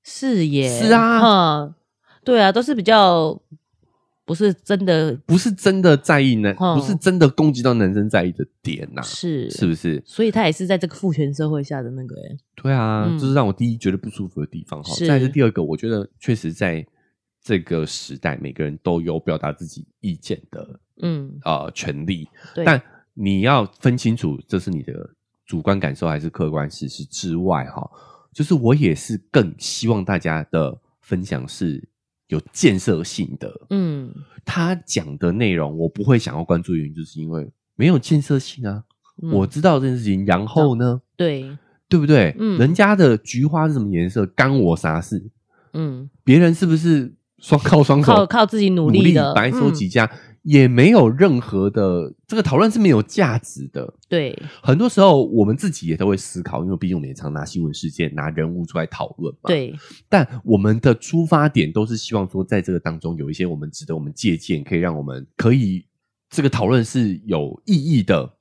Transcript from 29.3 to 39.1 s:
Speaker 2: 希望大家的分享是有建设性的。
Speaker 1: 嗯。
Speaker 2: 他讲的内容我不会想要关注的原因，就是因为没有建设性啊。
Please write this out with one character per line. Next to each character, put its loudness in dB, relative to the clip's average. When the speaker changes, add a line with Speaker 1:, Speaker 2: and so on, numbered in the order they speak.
Speaker 2:
希 -6
望 0
大 -2
家 -4
的 -4
分 -6
享 -8
是 -8
有 -6
建 2
设 -2
性 -8
的。 -14
Speaker 1:
嗯。 -6
Speaker 2:
他 -2
讲 -6
的 -2
内 0
容 -4
我 -2
不 -10
会 4
想 -4
要 -6
关 -2
注 -8
的 -2
原 -6
因， -12
就 -12
是 -16
因 -10
为 -8
没 0
有 2
建 0
设 -2
性 -12
啊。 -8